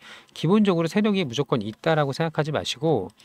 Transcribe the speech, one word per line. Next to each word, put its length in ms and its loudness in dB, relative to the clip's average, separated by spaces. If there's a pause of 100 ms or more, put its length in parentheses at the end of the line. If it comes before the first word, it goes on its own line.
(320)
기본적으로 560 2
세력이 380 0
무조건 340 -2
있다라고 540 0
생각하지 380 -2
마시고 580 -2 (140)